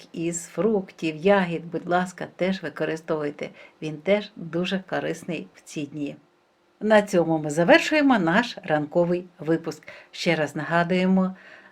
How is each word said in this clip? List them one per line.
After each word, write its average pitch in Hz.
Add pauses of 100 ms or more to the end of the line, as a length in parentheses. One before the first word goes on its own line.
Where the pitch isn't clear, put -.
(120)
із 170
фруктів, 185
ягід, 170
будь 165
ласка, 180 (100)
теж 185
використовуйте. 156 (340)
Він 156
теж 202
дуже 180 (100)
корисний 156
в -
ці -
дні. 143 (640)
На 214
цьому 165
ми 151
завершуємо 262
наш 190
ранковий 170 (140)
випуск. 160 (280)
Ще -
раз 147
нагадуємо, 185 (360)